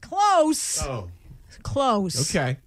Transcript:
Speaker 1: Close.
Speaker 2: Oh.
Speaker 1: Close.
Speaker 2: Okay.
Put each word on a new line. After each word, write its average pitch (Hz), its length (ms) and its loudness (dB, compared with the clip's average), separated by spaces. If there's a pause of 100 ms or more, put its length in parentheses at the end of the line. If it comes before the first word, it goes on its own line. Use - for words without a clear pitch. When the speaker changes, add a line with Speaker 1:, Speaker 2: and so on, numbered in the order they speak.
Speaker 1:
Close. 359 800 2
Speaker 2:
Oh. 117 260 -6 (540)
Speaker 1:
Close. 202 760 0
Speaker 2:
Okay. 131 300 -2